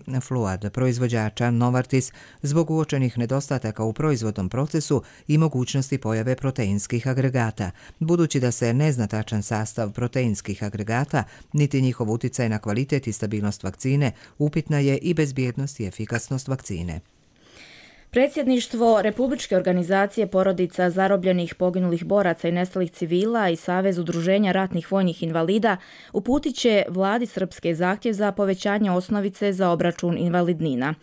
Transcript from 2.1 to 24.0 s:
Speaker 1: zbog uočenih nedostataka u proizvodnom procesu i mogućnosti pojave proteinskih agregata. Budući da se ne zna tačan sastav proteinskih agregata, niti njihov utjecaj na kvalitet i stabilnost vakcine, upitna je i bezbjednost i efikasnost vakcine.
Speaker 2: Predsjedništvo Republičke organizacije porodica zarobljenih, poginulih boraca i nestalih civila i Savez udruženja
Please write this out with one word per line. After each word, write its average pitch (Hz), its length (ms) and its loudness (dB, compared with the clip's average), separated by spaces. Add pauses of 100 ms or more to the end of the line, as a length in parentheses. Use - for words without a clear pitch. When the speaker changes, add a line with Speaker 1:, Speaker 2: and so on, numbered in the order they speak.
Speaker 1:
zbog 147 300 2
uočenih 123 460 0
nedostataka 120 680 -2
u 113 100 0
proizvodnom 110 560 0
procesu 143 540 0 (240)
i 151 100 4
mogućnosti 139 600 0
pojave 113 380 -2
proteinskih 120 720 -2
agregata. 127 640 0 (280)
Budući 160 400 2
da 123 120 2
se 117 220 0
ne 151 180 4
zna 120 160 0
tačan 107 360 -2
sastav 107 480 -4
proteinskih 117 720 -2 (100)
agregata, 113 500 -2 (300)
niti 143 280 2
njihov 120 300 0
utjecaj 123 380 -2
na 107 100 -2
kvalitet 131 480 -2
i 107 60 -2
stabilnost 104 500 -4
vakcine, 131 480 0 (260)
upitna 147 420 0
je 139 180 2
i 175 160 -2
bezbjednost 135 680 -2
i 107 60 -4
efikasnost 113 640 -6
vakcine. 87 520 -6 (1120)
Speaker 2:
Predsjedništvo 240 880 4
Republičke 233 560 0
organizacije 190 680 2
porodica 185 640 2
zarobljenih, 185 640 2
poginulih 175 500 0
boraca 185 420 2
i 170 40 2
nestalih 180 400 -2
civila 190 580 0
i 170 60 2
Savez 185 420 0
udruženja 180 540 2